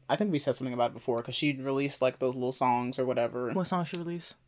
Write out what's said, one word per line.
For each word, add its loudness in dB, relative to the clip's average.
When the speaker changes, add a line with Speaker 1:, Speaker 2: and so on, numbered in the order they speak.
Speaker 1:
I 2
think 0
we 2
said 2
something -4
about 2
it -10
before -2
'cause -8
she 2
released, 0
like, 2
those 2
little -2
songs 2
or 0
whatever. 0
Speaker 2:
What 0
song 0
she -6
released? -8